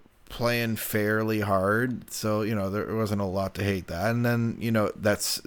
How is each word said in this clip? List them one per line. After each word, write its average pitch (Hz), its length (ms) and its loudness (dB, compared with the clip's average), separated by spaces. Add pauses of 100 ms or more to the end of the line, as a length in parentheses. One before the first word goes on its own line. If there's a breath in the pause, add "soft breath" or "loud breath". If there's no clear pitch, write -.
(280)
playing 117 480 0
fairly 110 640 0
hard, 101 720 2
so, 107 320 -2
you 110 120 0
know, 98 160 0
there 101 240 -2
wasn't 107 260 0
a 101 40 0
lot 95 300 -2
to 98 100 -4
hate 98 240 0
that. 90 240 -2
And 120 120 0
then, 117 360 0
you 117 100 -2
know, 107 240 2
that's - 520 0